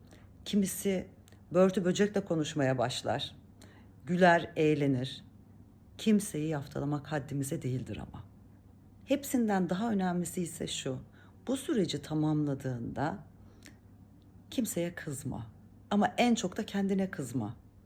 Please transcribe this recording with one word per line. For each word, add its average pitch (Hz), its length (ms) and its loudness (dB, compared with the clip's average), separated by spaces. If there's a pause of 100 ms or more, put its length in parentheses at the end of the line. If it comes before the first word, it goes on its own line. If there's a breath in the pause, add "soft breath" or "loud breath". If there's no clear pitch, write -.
(440 loud breath)
Kimisi 190 640 0 (460)
börtü 185 320 6
böcekle 196 360 2
konuşmaya 147 580 2
başlar. 120 560 -2 (720 loud breath)
Güler, 175 500 6
eğlenir. 143 680 2 (720)
Kimseyi 196 500 2
yaftalamak 143 640 -4
haddimize 139 500 -4
değildir 120 340 -4
ama. - 280 -12 (800)
Hepsinden 220 680 0
daha 208 200 -2
önemlisi 180 520 -2
ise 156 240 -8
şu: - 320 -6 (480 loud breath)
bu 254 100 0
süreci 190 460 0
tamamladığında 151 1160 -2 (1300 loud breath)
kimseye 175 440 -2
kızma. 127 520 -8 (440)
Ama 202 260 2
en 240 180 6
çok 185 220 -2
da 214 100 -4
kendine 196 440 0
kızma. 120 460 -6 (280)